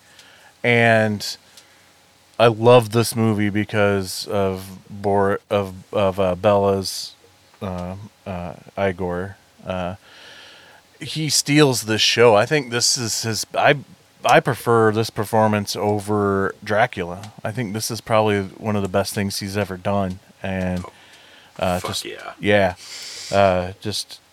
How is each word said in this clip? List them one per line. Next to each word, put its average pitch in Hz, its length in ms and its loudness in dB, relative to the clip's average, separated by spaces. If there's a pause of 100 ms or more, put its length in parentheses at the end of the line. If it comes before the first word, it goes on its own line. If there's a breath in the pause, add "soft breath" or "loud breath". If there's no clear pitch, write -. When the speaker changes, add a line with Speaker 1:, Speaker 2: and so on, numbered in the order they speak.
(640 soft breath)
Speaker 1:
And 113 760 2 (1000 soft breath)
I 117 80 6
love 113 440 6
this 113 240 0
movie 107 360 2
because 101 800 0
of 95 500 -4 (100)
Bor-, 101 520 0 (100)
of, 98 240 -2 (180)
of, 98 260 0
uh, 92 140 2
Bella's, 98 800 0 (480)
uh, 90 360 -10 (280)
uh, 87 300 -10 (240)
Igor. 92 580 -4 (260)
Uh, 92 340 -6 (1000 loud breath)
he 156 300 -6
steals 139 540 2
this 107 180 0
show. 117 340 6
I 110 120 6
think 135 240 -2
this 120 260 0
is 117 240 -4
his, 110 320 -4
I, 123 240 4 (480)
I 131 140 6
prefer 117 520 2
this 110 180 -2
performance 107 680 0
over 101 880 0
Dracula. 101 680 -2 (120)
I 107 80 -6
think 104 220 -6
this 113 180 -6
is 110 100 -8
probably 107 420 2
one 104 320 -6
of 101 60 0
the 98 80 -2
best 98 240 -2
things 98 260 -4
he's 98 160 -8
ever 95 220 -4
done. 98 420 -2 (220)
And, 92 420 -4 (760 loud breath)
uh, 90 200 -2
Speaker 2:
Fuck - 120 -8
Speaker 1:
just, - 140 -8
Speaker 2:
yeah. - 340 -14
Speaker 1:
yeah. 98 360 2 (560 loud breath)
Uh, 95 480 2
just - 400 -10 (140)